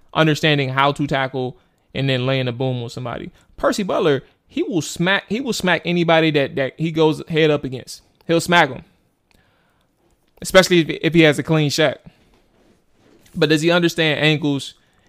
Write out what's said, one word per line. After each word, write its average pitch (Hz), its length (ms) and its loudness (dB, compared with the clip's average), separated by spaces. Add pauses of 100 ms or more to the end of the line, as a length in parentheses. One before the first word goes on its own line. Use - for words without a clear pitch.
(120)
understanding 151 580 0
how 139 220 2
to 143 140 -4
tackle, 131 500 -4 (380)
and 135 140 -2
then 127 180 -2
laying 131 220 -2
a 123 40 -6
boom 123 300 -4
on 117 80 -12
somebody. 127 400 -12 (260)
Percy - 260 -2
Butler, 185 400 0 (240)
he - 180 -6
will 202 180 -4
smack, 185 460 -2
he 214 120 -4
will 269 120 -6
smack 180 320 -2
anybody 165 480 2
that, 139 240 -2
that 127 220 -4
he 160 120 -4
goes 156 380 0
head 156 220 2
up 147 120 0
against. 127 400 -12 (240)
He'll 165 140 2
smack 170 300 4
'em, - 140 -14 (1600)
especially 180 380 4
if, 151 80 0 (140)
if 160 120 0
he 170 60 6
has 151 180 6
a 147 40 -4
clean 151 280 0
shot. 143 300 0 (1300)
But 156 140 0
does 151 140 2
he 165 80 2
understand 165 500 0
angles? 147 540 0 (340)